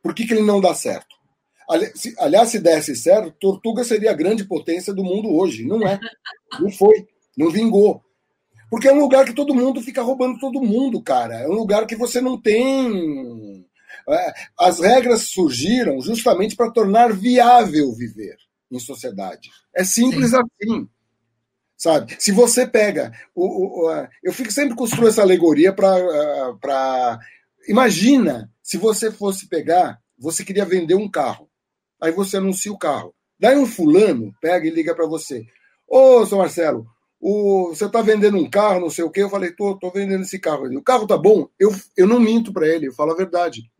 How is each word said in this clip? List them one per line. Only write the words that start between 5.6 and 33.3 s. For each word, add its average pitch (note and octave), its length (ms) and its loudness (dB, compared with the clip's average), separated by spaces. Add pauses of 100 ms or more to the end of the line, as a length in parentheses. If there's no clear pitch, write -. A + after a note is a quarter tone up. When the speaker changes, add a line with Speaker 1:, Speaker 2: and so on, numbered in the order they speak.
Speaker 1:
Não G#3 200 -2
é. G3 140 -2 (640)
Não G3 100 -2
foi. G#3 360 4 (280)
Não D#3 140 0
vingou. G3+ 520 2 (680)
Porque A#3 180 0
é C4+ 60 8
um C#4+ 60 6
lugar C4+ 260 4
que C4 80 -10
todo C#4+ 220 -2
mundo B3 260 0
fica B3+ 200 -8
roubando B3+ 380 -4
todo C4+ 220 -6
mundo, A#3+ 400 -2
cara. A#2 340 -2
É A#2+ 120 -8
um E3 60 -2
lugar G#3+ 320 0
que A3 100 -12
você A#3+ 260 -4
não B3+ 180 -4
tem, D#3+ 1300 -2 (440)
é, E3 240 -2 (260)
as F3 200 4
regras A#3 500 4
surgiram D#3+ 720 -2
justamente G#3 540 0
pra A#3 140 -2
tornar A3+ 440 4
viável G#3 800 4
viver G#2+ 420 -12 (340)
em B2+ 100 -12
sociedade. A2 680 -12 (240)
É F#3 120 -2
simples B3 460 0
Speaker 2:
Sim. B3+ 60 2
Speaker 1:
assim, A3+ 520 -4 (880)
sabe? D3+ 420 -2
Se - 140 0
você A#3+ 340 4
pega G3 460 -2 (200)
o, F3+ 120 -2
o, F#3+ 400 -4
o, - 40 0
a, D3+ 200 -8 (120)
eu F#3 120 -4
fico, B3+ 180 -10
sempre C#4 240 -2
construo A#3 320 0
essa A3 140 4
alegoria E3+ 500 4
pra, F#3+ 240 2
ah, D3 640 -2
pra... C3 600 -2 (500)
Imagina G3+ 840 2 (100)
se - 160 -10
você G#3+ 340 -2
fosse G3+ 360 -8
pegar, D#3 500 -2 (220)
você D#3+ 240 -8
queria G3 220 -4
vender F3 300 0
um G#3 140 -2
carro. C3+ 380 -6 (540)
Aí E3 100 -2
você G3 260 -4
anuncia F#3+ 340 -4
o G3 60 -12
carro. A#2 380 -6 (240)